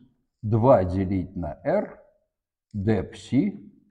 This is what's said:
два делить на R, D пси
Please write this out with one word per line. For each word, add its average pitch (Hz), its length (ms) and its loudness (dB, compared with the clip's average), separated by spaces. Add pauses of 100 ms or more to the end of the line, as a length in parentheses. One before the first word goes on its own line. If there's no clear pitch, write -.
(420)
два 113 420 4
делить 92 520 -2
на 82 280 -8
R, 185 380 -2 (720)
D 104 300 0
пси - 680 -4 (180)